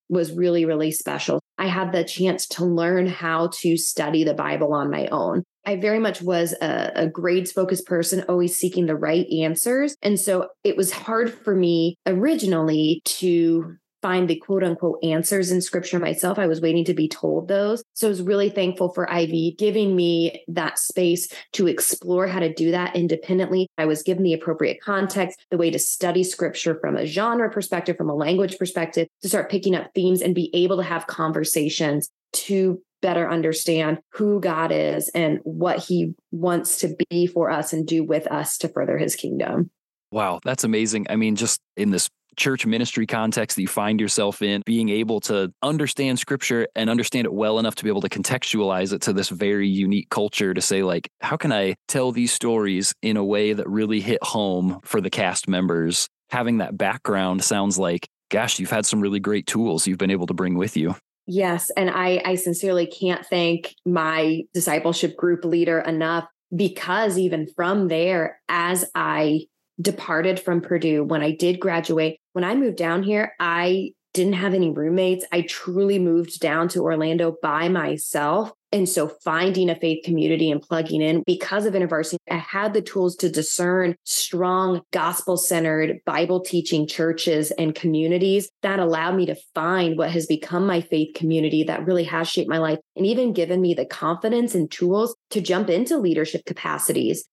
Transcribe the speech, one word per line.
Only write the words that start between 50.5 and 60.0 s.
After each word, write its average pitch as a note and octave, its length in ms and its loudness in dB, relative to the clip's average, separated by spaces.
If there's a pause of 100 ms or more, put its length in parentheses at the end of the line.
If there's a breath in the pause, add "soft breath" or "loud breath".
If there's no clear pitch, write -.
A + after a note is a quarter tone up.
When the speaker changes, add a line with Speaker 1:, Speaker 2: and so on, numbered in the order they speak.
Speaker 2:
to F#2 60 -4
say, F#2+ 240 0
like, F2 260 -2 (100)
"How - 160 -4
can D#3 160 0
I G2 220 0 (140)
tell B2+ 240 0
these A#2+ 200 0
stories G#2 720 0
in G#2+ 140 0
a G2+ 80 0
way G#2 280 2
that G#2 160 -4
really G#2+ 320 0
hit G#2 220 -2
home F#2 600 0
for A2 160 -2
the F#2 100 -2
cast F#2 380 -2
members?" F2 600 0 (220)
Having A#2+ 280 0
that G2 200 -4
background F#2+ 640 0
sounds G2+ 360 0
like, F2 300 -2 (220)
gosh, A2 300 0
you've F2+ 100 -4
had A2 160 0
some G#2+ 140 0
really G2+ 200 0
great G2+ 260 -2
tools G#2+ 400 0
you've F#2 120 0
been F#2+ 120 2